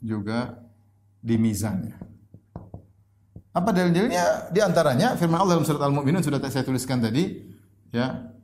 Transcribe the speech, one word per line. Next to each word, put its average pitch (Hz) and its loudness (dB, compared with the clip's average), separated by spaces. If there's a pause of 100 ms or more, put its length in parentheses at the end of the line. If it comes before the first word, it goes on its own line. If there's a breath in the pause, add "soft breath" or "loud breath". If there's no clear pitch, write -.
juga 110 -6 (640)
di 113 0
mizannya. 104 -2 (1500)
Apa 180 0
dalil-dalilnya? 180 2
Di 208 4
antaranya 170 2
firman 170 2
Allah 175 4
dalam 147 0
surat 143 0
Al-Mu'minun 143 2
sudah 151 0
saya 131 -2
tuliskan 131 -2
tadi, 131 -2 (480 loud breath)
ya. 117 -4 (200)